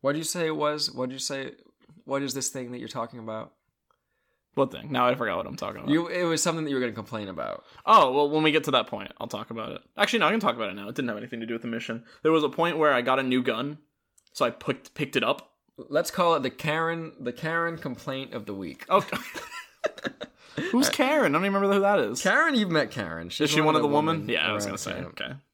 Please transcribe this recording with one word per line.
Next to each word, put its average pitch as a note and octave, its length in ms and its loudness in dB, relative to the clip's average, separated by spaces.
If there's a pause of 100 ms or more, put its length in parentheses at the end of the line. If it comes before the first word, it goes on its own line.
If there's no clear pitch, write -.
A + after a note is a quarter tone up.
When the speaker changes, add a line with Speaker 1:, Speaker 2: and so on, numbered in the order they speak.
Speaker 1:
What'd C#3+ 180 0
you D#3+ 60 -4
say E3 220 -2
it D#3 100 -2
was? D3 340 -2
What'd B2+ 220 -6
you C3+ 60 -12
say? C3+ 340 -6 (520)
What C#3 180 -2
is C3 120 -4
this C3+ 160 -4
thing B2 220 -8
that B2 80 -10
you're A#2 80 -10
talking A#2+ 300 -8
about? A2 340 -8 (1000)
Speaker 2:
What C#3 180 2
thing? - 180 -10
Now B2 160 4
I B2 80 4
forgot A2 220 -2
what F#2 100 -4
I'm - 100 -10
talking G#2+ 260 -6
about. - 80 -4
Speaker 1:
You, E3 180 2
it F3+ 160 -2
was E3 180 0
something E3 220 -2
that D3 60 -4
you C#3 60 -2
were B2+ 40 0
gonna B2 140 -2
complain G#2+ 340 -8
about. A#1 360 -8 (200)
Speaker 2:
Oh, F#3 280 10
well, C#3+ 180 4
when D#3 120 4
we D#3 100 6
get D3+ 120 2
to D#3 60 -2
that B2 160 4
point, - 340 -10
I'll A2+ 60 -6
talk G#2+ 240 -8
about A2+ 220 -8
it. - 100 -12 (160)
Actually, G#3 220 2
no, D#3 80 4
I - 20 4
can A3 100 0
talk B2+ 160 0
about A2 140 -4
it F#2 40 -8
now. G2+ 140 -12
It B2 60 -10
didn't B2+ 140 -4
have G#2+ 100 -4
anything A#2 220 -10
to A2 60 -8
do A#2 60 -6
with A#2 100 -4
the A#2+ 60 -8
mission. A2+ 360 -6 (180)
There D#3 100 4
was D#3+ 100 4
a D3+ 60 2
point E3 300 0
where D3+ 160 6
I B2 80 2
got C3 160 4
a C3+ 40 0
new B2+ 200 2
gun, C3 360 -2 (540)
so - 140 0
I A#2 40 2
picked, - 440 -6
picked C3+ 200 -6
it B2 80 2
up. A#2+ 300 -2 (240)
Speaker 1:
Let's D3 340 -2
call E3+ 260 4
it C#3+ 60 0
the C3 60 0
Karen, D#3+ 720 -2
the B2 140 -6
Karen E3 420 -2
complaint C3+ 560 -8
of A#2 140 -8
the G#2+ 80 -8
week. F#2 340 -10
Speaker 2:
Okay. - 340 2
<laughs> - 40 -14 (1500)
Who's B3 160 4
Karen? C4+ 460 2
I D#3 40 4
don't F3+ 60 2
even G3 100 0
remember G3 200 4
who G3 80 4
that G3+ 180 4
is. A#2+ 220 -2
Speaker 1:
Karen, C#4 320 4
you've G#3+ 160 2
met D3 200 2
Karen. E2 380 -8
She's - 180 0
Speaker 2:
Is C#3+ 40 2
she D#3 100 4
Speaker 1:
one D3+ 60 6
Speaker 2:
one D#3 100 6
Speaker 1:
of D3+ 40 4
Speaker 2:
of - 20 0
the D3 80 2
Speaker 1:
the C#3+ 40 2
Speaker 2:
women? D#3 280 2
Speaker 1:
women - 80 -8
Speaker 2:
Yeah, E2+ 180 2
I G2+ 40 0
was G#2 120 -2
Speaker 1:
around - 60 -4
Speaker 2:
gonna E2+ 80 -6
say. - 160 -6
Speaker 1:
camp. - 260 -10
Speaker 2:
Okay. - 120 -8 (220)